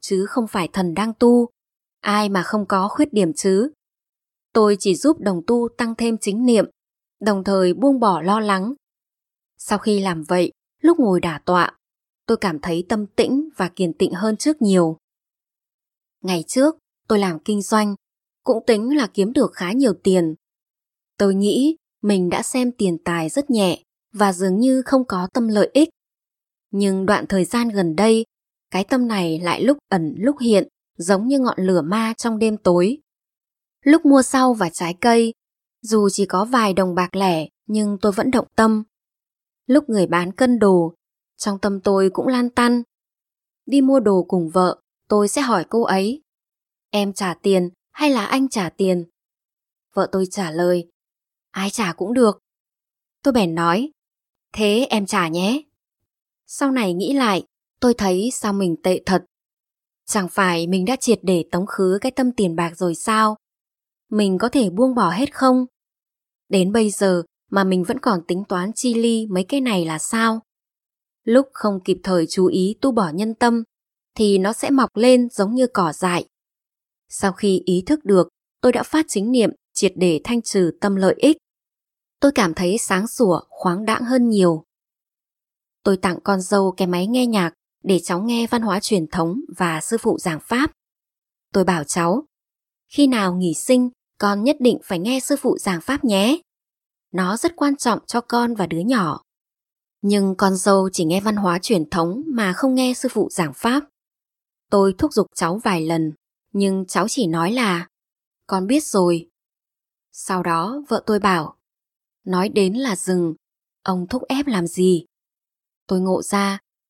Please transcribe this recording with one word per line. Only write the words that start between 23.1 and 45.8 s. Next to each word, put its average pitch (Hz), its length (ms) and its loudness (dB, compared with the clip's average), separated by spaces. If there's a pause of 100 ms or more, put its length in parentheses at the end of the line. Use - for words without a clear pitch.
rất 285 200 -4
nhẹ 196 340 0 (300)
và 202 200 0
dường 185 260 -2
như 262 260 2
không 262 200 0
có 185 280 -6
tâm 240 140 0
lợi 208 260 2
ích. 302 160 4 (800)
Nhưng 196 340 0
đoạn 202 220 0
thời 185 180 0
gian 233 240 -2
gần 180 260 0
đây, 226 300 2 (460)
cái 190 120 -2
tâm 247 240 0
này 175 320 -2
lại 175 240 -2
lúc 277 140 2 (120)
ẩn 165 280 -2
lúc 262 240 0
hiện, 214 260 2 (300)
giống 196 300 0
như 277 120 2
ngọn 240 200 -2
lửa 185 220 2
ma 220 360 -2
trong 226 220 -4
đêm 220 180 0
tối. 180 400 2 (840)
Lúc 320 240 6
mua 277 160 6
rau 262 320 2
và 196 160 -2
trái 175 320 -6
cây, 233 320 4 (480)
dù 214 280 2
chỉ 190 160 -2
có 190 200 0
vài 226 280 2
đồng 185 220 0
bạc 180 200 -2
lẻ, 180 320 0 (200)
nhưng 208 340 -2
tôi 208 100 2
vẫn 254 200 -2
động 247 240 0
tâm. 220 280 2 (800)
Lúc 294 240 2
người 202 180 0
bán 175 240 -2
cân 247 280 2
đồ, 180 340 4 (440)
trong 202 220 -6
tâm 202 220 -4
tôi 196 280 2
cũng - 180 -4
lan 247 220 0
tăn. 240 340 0 (800)
Đi 277 160 2
mua 269 180 4
đồ 196 280 2
cùng 170 220 -2
vợ, 180 320 0 (260)
tôi 208 200 2
sẽ 294 140 -2
hỏi 220 280 0
cô 226 140 0